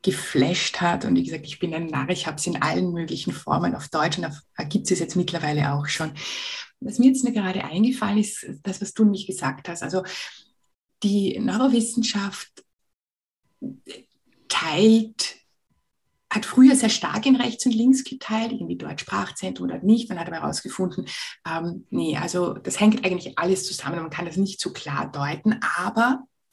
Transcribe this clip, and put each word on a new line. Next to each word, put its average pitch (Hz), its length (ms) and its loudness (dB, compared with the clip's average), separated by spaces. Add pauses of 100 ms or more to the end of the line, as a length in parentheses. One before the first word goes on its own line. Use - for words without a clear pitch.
geflasht - 800 0
hat. 170 240 0
Und - 100 2
wie 170 100 4
gesagt, 151 200 -8
ich - 140 -14
bin 165 160 -4
ein 165 140 -6
Narr, 147 200 -4
ich 180 180 -2
hab's 151 200 -6
in 170 160 -4
allen 175 300 0
möglichen 165 420 -4
Formen - 400 0
auf - 140 -10
Deutsch 160 280 0
und 175 80 -4
auf, 147 160 -8 (300)
gibt's - 200 0
es 185 80 2
jetzt 165 160 -4
mittlerweile 151 600 0
auch 147 140 -2
schon. 156 240 -4 (680)
Was - 180 -8
mir 247 100 10
jetzt 262 140 4
nur 226 120 0
gerade 190 300 -2
eingefallen 208 520 2
ist, - 300 0 (160)
das, 185 180 -6
was 190 140 -8
du 226 100 4
nämlich 196 220 4
gesagt - 420 -6
hast. 170 140 -8
Also 143 200 -2 (1000)
die 202 360 2
Neurowissenschaft 220 1300 0 (1800)
teilt, 220 880 4 (920)
hat 214 160 -2
früher 262 280 10
sehr 240 140 4
stark 202 380 -2
in 262 100 8
rechts 233 280 -2
und 247 80 4
links 247 300 4
geteilt, 226 480 -4
irgendwie 175 260 -6
dort 151 240 -10
Sprachzentrum - 680 -6
oder - 140 -6
nicht. 220 280 4
Dann 180 80 -6
hat 170 100 -6
er 165 120 -8
herausgefunden, - 680 -4 (420)
ähm, 170 420 -6
nee, 165 260 -2
also 175 380 -2
das - 260 -6
hängt 214 240 6
eigentlich 180 340 -2
alles 185 280 2
zusammen 170 320 -6
und 165 40 -6
man 160 80 -8
kann 175 160 -6
das 160 100 -6
nicht 190 240 0
so - 120 -4
klar 156 400 -6
deuten, 147 480 0 (180)
aber 233 460 2 (280)